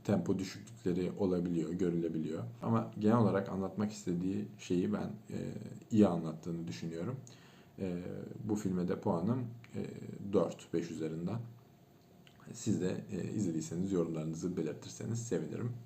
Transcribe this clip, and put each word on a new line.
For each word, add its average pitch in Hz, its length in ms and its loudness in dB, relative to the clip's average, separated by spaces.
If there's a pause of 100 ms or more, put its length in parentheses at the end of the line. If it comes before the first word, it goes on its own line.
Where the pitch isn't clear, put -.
tempo 92 340 4
düşüklükleri - 800 -2
olabiliyor, 87 520 2
görülebiliyor. 82 720 0 (200)
Ama 113 360 2
genel 107 180 6
olarak 98 320 4
anlatmak 95 440 -2
istediği 92 560 -2 (100)
şeyi 95 340 2
ben, 92 180 -2 (200)
e, 92 80 -6 (520)
iyi 107 160 10
anlattığını 85 640 0
düşünüyorum. 85 480 -4 (640)
E, 90 240 -2 (420)
bu 104 120 2
filme 92 320 0
de - 120 0
puanım, 101 380 2 (360)
e, - 120 -4 (460)
dört, - 420 2
beş 85 160 0
üzerinden. 80 480 -2 (1120)
Siz 90 280 0
de, 90 160 0 (160)
e, - 220 -4
izlediyseniz 87 580 0
yorumlarınızı 80 640 0
belirtirseniz 87 680 -4
sevinirim. 110 500 -2 (140)